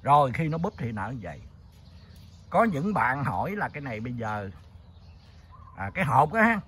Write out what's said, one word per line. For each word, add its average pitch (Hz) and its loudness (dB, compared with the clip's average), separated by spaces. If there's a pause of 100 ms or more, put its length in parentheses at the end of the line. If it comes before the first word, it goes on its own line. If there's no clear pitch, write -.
Rồi 139 6
khi 160 -2
nó 160 -4
búp 185 -4
thì 117 -4
nở 104 -6
như 120 -10
vậy. 80 -12 (1080)
Có 208 4
những 185 0
bạn 131 0
hỏi 131 -4
là 143 -6
cái 143 -10
này 117 -8
bây 123 -8
giờ, 107 -6 (1300)
à, 98 -8
cái 180 -2
hộp 147 4
á 220 4
ha. 220 4